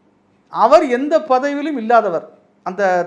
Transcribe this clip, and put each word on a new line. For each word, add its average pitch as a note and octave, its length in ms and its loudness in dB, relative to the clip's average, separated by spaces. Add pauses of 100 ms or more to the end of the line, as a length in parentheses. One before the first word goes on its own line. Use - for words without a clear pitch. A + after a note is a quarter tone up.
(540)
அவர் A#3+ 300 4 (140)
எந்த D4 180 -2 (160)
பதவியிலும் C#4+ 500 -2
இல்லாதவர், G#3+ 460 0 (380)
அந்த F#3 180 -6 (240)